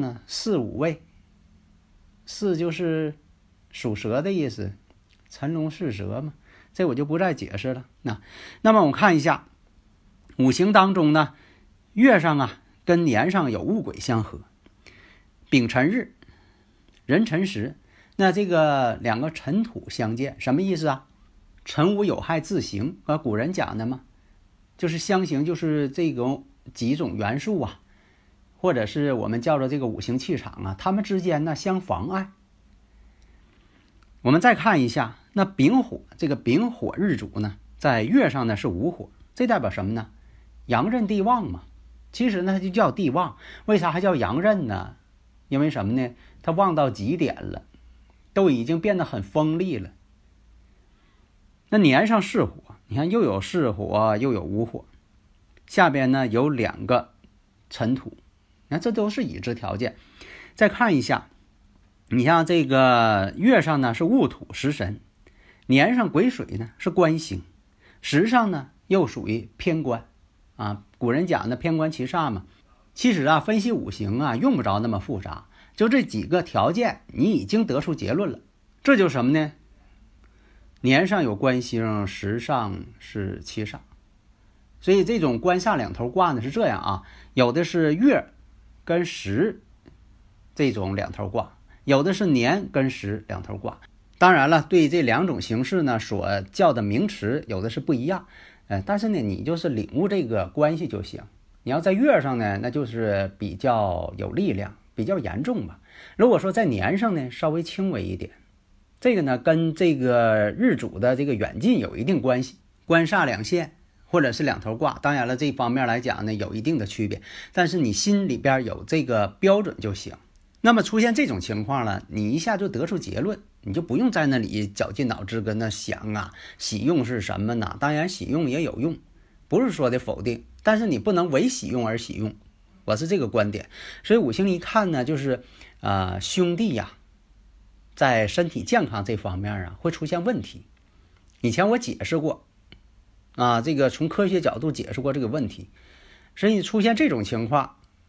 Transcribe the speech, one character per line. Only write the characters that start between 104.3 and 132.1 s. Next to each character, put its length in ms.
力 220
量， 240
比 100
较 140
严 240
重 240
吧。 140
如 120
果 100
说 140
在 120
年 320
上 200
呢， 120
稍 200
微 120
轻 300
微 140
一 100
点。 160
这 160
个 80
呢， 140
跟 380
这 200
个 640
日 180
主 240
的 160
这 120
个 80
远 260
近 200
有 160
一 60
定 200
关 200
系， 140
官 200
煞 200
两 180
线 320
或 160
者 100
是 100
两 160
头 160
挂。 280
当 100
然 140
了， 100
这 160
方 180
面 160
来 140
讲 240
呢， 80
有 220
一 80
定 160
的 80
区 200
别， 140
但 160
是 100
你 140
心 340
里 120
边 260
有 200
这 200
个 220
标 340
准 200
就 120
行。 220
那 100
么 100
出 160
现 160
这 120
种 140
情 220
况 220
了， 240
你 240
一 60
下 180
就 120
得 180
出 100
结 240
论， 200
你 120
就 80
不 140
用 140
在 160
那 120
里 280
绞 240
尽 180
脑 160
汁 160
跟 180
那 100
想 460
啊， 180
喜 200
用 260
是 160
什 200
么 160
呢？ 240
当 120
然 160
喜 160
用 240
也 140
有 180
用， 160
不 160
是 80
说 200
的 80
否 240
定， 220
但 160
是 80
你 120
不 140
能 180
为 180
喜 200
用 180
而 120
喜 160